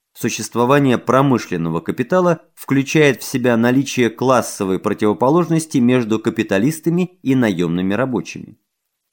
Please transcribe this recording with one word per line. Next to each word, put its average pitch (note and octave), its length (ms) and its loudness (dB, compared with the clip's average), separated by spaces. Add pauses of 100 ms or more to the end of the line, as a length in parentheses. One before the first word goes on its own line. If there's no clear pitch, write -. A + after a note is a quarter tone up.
(120)
Существование A#2+ 840 0
промышленного G#2 800 0
капитала E3+ 640 -2 (120)
включает C3+ 680 0
в - 20 -12
себя B2 320 0
наличие B2 540 0
классовой G#2+ 680 0
противоположности D3 1000 0
между A#2+ 400 2
капиталистами C3 1040 -2
и C3+ 120 0
наёмными F#2 600 0
рабочими. A#2+ 640 -6 (540)